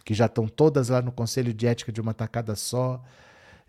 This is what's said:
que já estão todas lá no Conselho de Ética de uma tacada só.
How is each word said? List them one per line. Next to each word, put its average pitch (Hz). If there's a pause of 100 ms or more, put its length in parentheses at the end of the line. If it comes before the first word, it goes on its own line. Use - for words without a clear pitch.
que 110
já 113
estão 110
todas 143
lá 123
no 123
Conselho 120
de 110
Ética 117
de 110
uma 110
tacada 110
só. 127 (640)